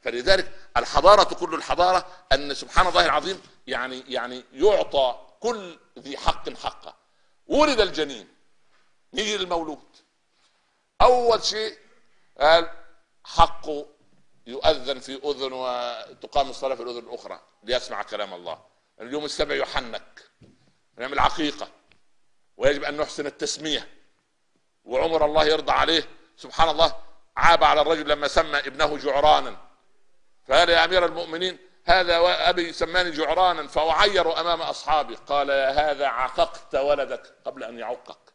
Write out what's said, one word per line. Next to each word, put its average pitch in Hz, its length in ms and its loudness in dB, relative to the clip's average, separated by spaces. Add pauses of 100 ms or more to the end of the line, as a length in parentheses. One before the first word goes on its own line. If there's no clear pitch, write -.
فلذلك 120 500 0 (240)
الحضاره، 170 580 6
كل 165 200 -6
الحضاره 175 520 0 (260)
ان 139 220 -2
سبحان 165 320 2
الله 175 180 2
العظيم 160 380 -2 (240)
يعني، 127 420 -8
يعني 123 440 -8
يعطى 143 760 0 (140)
كل 202 380 -8 (200)
ذي 135 180 -12
حق - 320 -2
حقه. - 460 -12 (520)
ولد 254 340 2
الجنين، 147 480 -2 (840)
يجي 214 240 -4
المولود، 170 600 -6 (1040)
اول 240 420 4
شيء 214 340 -6 (600)
قال 165 300 4 (540)
حقه 151 640 2 (600)
يؤذن 135 540 -2
في 135 240 -14
اذن 135 280 -6
وتقام 127 960 -6
الصلاه 131 240 -6
في 120 80 -12
الاذن 120 160 -10
الاخرى 113 420 -16 (220)
ليسمع 113 400 -4
كلام 101 320 -8
الله. 85 360 -14 (300)
اليوم 139 240 -8
السابع 147 300 -4
يحنك، 127 760 -8 (680)
نعمل 135 220 -6
عقيقه، 143 500 0 (880)
ويجب 135 280 2
ان 147 120 -6
نحسن 147 300 -6
التسميه، 143 640 -6 (960)
وعمر 151 400 0
الله 151 200 2
يرضى 151 280 0
عليه 143 360 2 (280)
سبحان 160 320 0
الله 156 280 2 (400)
عاب 156 280 6
على 147 160 6
الرجل 151 280 0
لما 147 200 0
سمى 156 300 0
ابنه 143 380 -2
جعرانا، 139 600 2 (920)
فقال: 160 200 6
"يا 165 160 4
امير 175 200 2
المؤمنين، 165 540 -6 (260)
هذا 175 640 2
ابي 175 240 -2
سماني 175 380 -2
جعرانا 160 560 0
فاعير 165 760 2
امام 165 220 -2
اصحابي". 143 520 -2
قال: 143 340 -2
"يا 139 420 2
هذا 139 160 -2
عققت 127 680 -4
ولدك 139 600 -2 (100)
قبل 127 200 -12
ان 117 140 -14
يعقك". - 560 -14